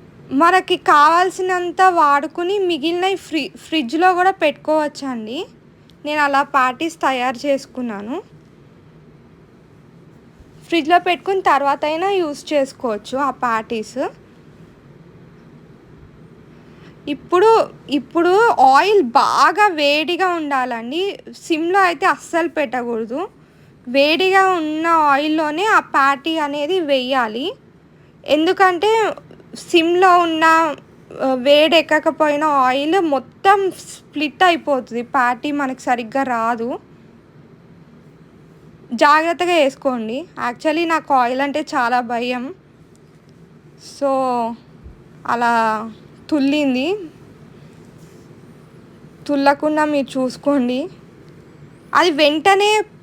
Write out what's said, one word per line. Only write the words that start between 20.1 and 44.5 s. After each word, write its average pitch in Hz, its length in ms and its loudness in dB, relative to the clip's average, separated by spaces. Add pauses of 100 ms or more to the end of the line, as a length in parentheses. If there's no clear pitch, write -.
ఉండాలండి. 285 920 -4 (140)
సిమ్లో 339 480 -2
అయితే 359 260 0
అస్సలు 330 420 -2
పెట్టకూడదు. 240 800 -6 (580)
వేడిగా 359 600 2
ఉన్న 320 380 -2
ఆయిల్లోనే 311 800 0
ఆ 415 140 4
ప్యాటీ 285 580 0
అనేది 294 420 -4
వేయాలి. 262 760 -2 (720)
ఎందుకంటే 370 840 2 (440)
సిమ్లో 349 640 2
ఉన్న, 320 580 2 (480)
ఆ, 262 100 0
వేడి 285 440 4
ఎక్కకపోయిన 302 680 0
ఆయిల్ 285 560 0
మొత్తం 359 720 0
స్ప్లిట్ - 720 -6
అయిపోతుంది, 269 580 0
ప్యాటీ 247 500 -2
మనకు 269 280 -4
సరిగ్గా 247 440 -4
రాదు. 233 560 -4 (2250)
జాగ్రత్తగా 311 600 2
వేసుకోండి. 262 720 -2 (240)
Actually 311 380 -2
నాకు 320 260 -2
ఆయిల్ 254 280 2
అంటే 285 200 -2
చాలా 247 400 -2
భయం. 247 540 -6 (1400)
So 277 80 -2 (1200)